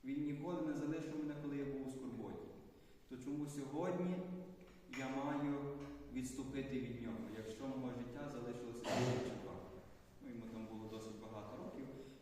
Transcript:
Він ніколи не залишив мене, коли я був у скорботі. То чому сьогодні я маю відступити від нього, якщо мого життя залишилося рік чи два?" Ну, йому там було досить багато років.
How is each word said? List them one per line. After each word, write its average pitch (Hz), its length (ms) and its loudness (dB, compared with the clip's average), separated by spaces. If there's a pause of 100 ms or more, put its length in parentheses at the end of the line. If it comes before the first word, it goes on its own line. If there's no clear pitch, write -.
Він 147 220 4
ніколи 160 360 2
не 151 120 4
залишив 151 460 2
мене, 147 140 2 (100)
коли 143 140 2
я 139 80 4
був 131 220 0
у 127 40 -2
скорботі. 113 560 -2 (640)
То 127 80 -4
чому 143 280 0
сьогодні 175 680 4 (840)
я 135 100 0
маю 143 440 4 (600)
відступити 127 680 0
від 117 220 0
нього, 113 160 0 (200)
якщо 110 300 -2
мого 127 240 2
життя 120 420 -2
залишилося 120 500 -2
рік 127 400 6
чи - 80 2 (120)
два?" - 120 -6 (640)
Ну, 139 80 -8
йому 113 240 -6
там 110 180 -4
було 110 180 -4
досить 110 320 -6
багато 110 420 -6
років. 135 220 -4 (360)